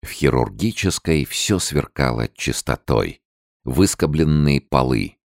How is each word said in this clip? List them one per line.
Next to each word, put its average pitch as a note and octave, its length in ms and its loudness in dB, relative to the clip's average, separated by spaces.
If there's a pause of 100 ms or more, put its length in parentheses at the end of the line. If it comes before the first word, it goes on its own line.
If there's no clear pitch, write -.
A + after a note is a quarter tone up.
В - 80 -16
хирургической C#2+ 1160 0
всё - 340 -2
сверкало B1+ 680 -2
чистотой. - 920 -4 (420)
Выскобленные D2+ 960 2
полы, B1+ 580 0 (100)